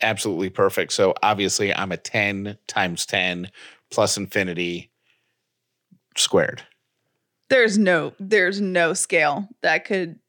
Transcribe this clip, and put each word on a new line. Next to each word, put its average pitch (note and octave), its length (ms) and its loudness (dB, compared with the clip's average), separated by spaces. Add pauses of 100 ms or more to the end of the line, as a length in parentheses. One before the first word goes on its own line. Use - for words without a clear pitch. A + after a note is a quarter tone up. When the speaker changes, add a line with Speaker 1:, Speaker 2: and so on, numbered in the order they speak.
Speaker 1:
absolutely G2+ 500 -2
perfect. F#2+ 420 0
So F#2+ 300 4
obviously G2+ 500 0
I'm F#2+ 200 -4
a F2 40 -4
ten G2+ 600 -4 (100)
times F#2 400 -2
ten F2+ 440 -2 (400)
plus G#2 260 0
infinity F2+ 720 -4 (1300)
squared. - 460 0 (840)
Speaker 2:
There's A3+ 300 4
no, F3 400 2
there's G3 420 0
no F3+ 340 0
scale D#3+ 540 0 (140)
that E3 220 0
could, F3+ 340 -4 (100)